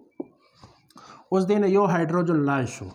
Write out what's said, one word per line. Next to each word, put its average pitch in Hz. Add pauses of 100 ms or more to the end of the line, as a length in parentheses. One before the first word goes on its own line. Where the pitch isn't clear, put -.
(1300)
اوس 190
دې 208
نه 190
یو 202 (100)
هایدروجن 170 (100)
لاندې 135
شو، 98